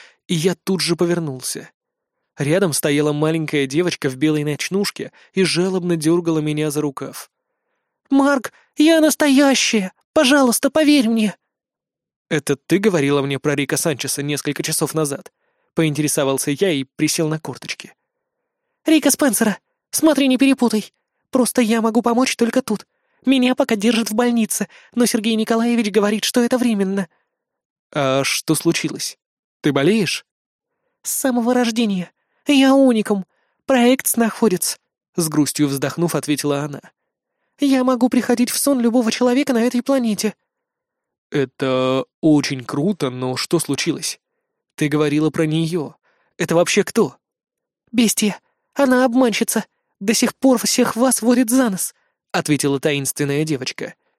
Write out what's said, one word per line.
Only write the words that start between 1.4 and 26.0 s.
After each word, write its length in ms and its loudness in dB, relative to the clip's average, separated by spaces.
Рядом 360 0
стояла 400 0
маленькая 520 0
девочка 440 -2
в 80 -12
белой 260 0
ночнушке 680 -6
и 100 2
жалобно 520 -2
дергала 440 0
меня 300 -2
за 120 -4
рукав. 500 -8
«Марк, 420 2
я 240 4
настоящая! 920 2
Пожалуйста, 560 4
поверь 400 4
мне!» 260 0
«Это 260 -2
ты 220 0
говорила 440 2
мне 180 -4
про 160 0
Рика 220 -4
Санчеса 440 -4
несколько 420 -6
часов 300 -4
назад?» — 380 -6
поинтересовался 760 -2
я 200 0
и 120 -2
присел 460 -4
на 100 -6
корточки. 540 -14
«Рика 240 4
Спенсера! 480 0
Смотри, 380 2
не 100 2
перепутай! 560 0
Просто 300 0
я 200 0
могу 200 0
помочь 340 0
только 260 0
тут. 240 -6
Меня 300 2
пока 200 0
держат 340 0
в 40 -8
больнице, 540 0
но 120 2
Сергей 300 -2
Николаевич 560 0
говорит, 320 0